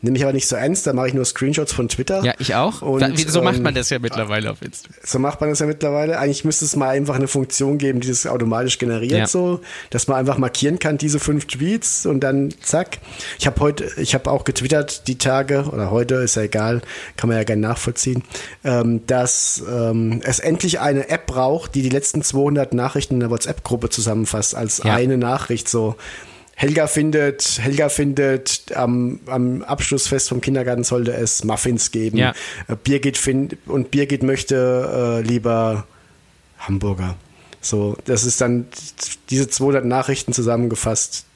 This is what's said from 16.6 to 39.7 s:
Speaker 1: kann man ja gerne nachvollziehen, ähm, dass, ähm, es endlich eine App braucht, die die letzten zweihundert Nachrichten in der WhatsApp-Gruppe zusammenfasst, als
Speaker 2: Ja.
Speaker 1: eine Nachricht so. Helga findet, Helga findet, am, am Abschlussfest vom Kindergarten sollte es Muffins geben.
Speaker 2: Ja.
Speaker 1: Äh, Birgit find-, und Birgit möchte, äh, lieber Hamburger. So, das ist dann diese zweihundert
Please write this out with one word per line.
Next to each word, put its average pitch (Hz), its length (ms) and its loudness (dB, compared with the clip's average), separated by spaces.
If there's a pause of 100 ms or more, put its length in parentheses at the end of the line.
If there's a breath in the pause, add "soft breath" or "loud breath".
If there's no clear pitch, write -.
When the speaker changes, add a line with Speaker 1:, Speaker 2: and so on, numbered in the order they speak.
Speaker 1:
kann 117 120 0
man 113 80 4
ja 110 60 2
gerne 107 180 2
nachvollziehen, 117 640 -2 (400 loud breath)
ähm, 117 440 2
dass, - 640 0
ähm, 113 540 0
es 123 160 0
endlich 170 400 0
eine 139 300 0
App - 160 -2
braucht, 131 500 0
die 139 60 2
die 131 80 2
letzten 143 320 0
zweihundert 139 520 2
Nachrichten 131 420 0
in 123 60 2
der 117 100 0
WhatsApp-Gruppe 117 580 -2
zusammenfasst, 107 680 0
als 113 280 -2
Speaker 2:
Ja. 110 120 4
Speaker 1:
eine 127 220 2
Nachricht 120 500 -2
so. 110 280 0 (600 loud breath)
Helga 151 320 2
findet, 151 720 2
Helga 143 260 2
findet, 139 880 0
am, 123 520 0
am 127 360 0
Abschlussfest 139 640 0
vom 123 140 -2
Kindergarten 123 420 0
sollte 120 300 0
es 117 320 -2
Muffins 113 460 0
geben. 110 260 0
Speaker 2:
Ja. 123 160 4 (340 loud breath)
Speaker 1:
Äh, 117 80 -4
Birgit 139 420 0
find-, 135 380 0 (100)
und - 260 0
Birgit 143 320 2
möchte, 127 1000 2
äh, - 20 -2
lieber 113 600 0 (720 soft breath)
Hamburger. 95 580 -2 (460 loud breath)
So, 104 420 0
das 120 220 0
ist 123 160 0
dann 120 240 2 (640)
diese 131 200 2
zweihundert 135 360 2